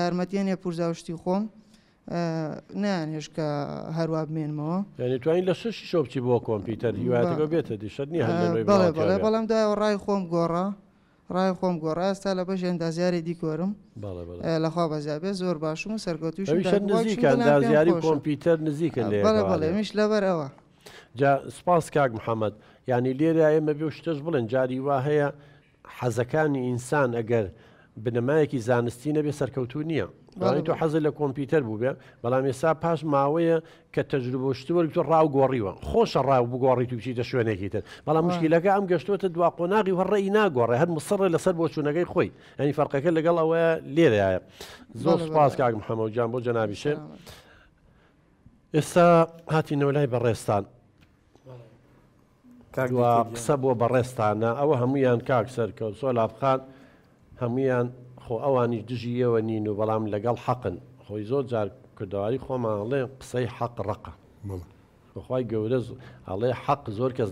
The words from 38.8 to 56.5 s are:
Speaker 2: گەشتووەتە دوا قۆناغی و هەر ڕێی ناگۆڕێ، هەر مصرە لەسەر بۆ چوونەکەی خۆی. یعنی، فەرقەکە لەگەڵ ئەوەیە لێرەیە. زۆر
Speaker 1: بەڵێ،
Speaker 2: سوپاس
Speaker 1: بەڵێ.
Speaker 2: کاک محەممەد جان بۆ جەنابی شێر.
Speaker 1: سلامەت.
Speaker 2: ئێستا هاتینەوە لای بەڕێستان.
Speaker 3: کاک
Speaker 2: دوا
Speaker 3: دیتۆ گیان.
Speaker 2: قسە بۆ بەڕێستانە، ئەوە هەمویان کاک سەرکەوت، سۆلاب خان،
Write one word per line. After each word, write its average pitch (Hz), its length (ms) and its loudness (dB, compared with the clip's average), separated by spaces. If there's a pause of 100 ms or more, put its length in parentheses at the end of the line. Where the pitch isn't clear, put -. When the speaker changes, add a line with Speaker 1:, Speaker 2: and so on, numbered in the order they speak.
Speaker 2:
گەشتووەتە 185 440 -2
دوا 170 140 4 (100)
قۆناغی 185 340 0
و 175 80 0
هەر 185 120 0
ڕێی 196 240 2
ناگۆڕێ، 123 460 2
هەر 175 140 4
مصرە 196 380 0
لەسەر 180 240 0
بۆ 165 140 0
چوونەکەی 151 400 -2
خۆی. 123 180 0 (280)
یعنی، 139 200 0
فەرقەکە 143 380 0
لەگەڵ 165 240 2
ئەوەیە 165 300 4 (260)
لێرەیە. 104 440 6 (640)
زۆر 165 160 4
Speaker 1:
بەڵێ، 170 80 -6
Speaker 2:
سوپاس 151 260 4
Speaker 1:
بەڵێ. - 40 -10
Speaker 2:
کاک 123 240 2
محەممەد 110 360 -4
جان 117 160 0
بۆ 123 140 -4
جەنابی 110 360 0
شێر. 147 140 -2
Speaker 1:
سلامەت. 156 220 -16 (1600)
Speaker 2:
ئێستا 170 320 4 (480)
هاتینەوە 143 420 2
لای 147 180 2
بەڕێستان. 113 500 0 (2000)
Speaker 3:
کاک 127 140 -2
Speaker 2:
دوا 120 200 2
Speaker 3:
دیتۆ 117 140 4
گیان. 110 100 -10
Speaker 2:
قسە 117 280 0
بۆ 131 80 2 (100)
بەڕێستانە، 117 760 2
ئەوە 143 240 2
هەمویان 127 460 2
کاک 123 180 2 (100)
سەرکەوت، 110 440 -4
سۆلاب 127 400 0
خان، 135 200 2 (800)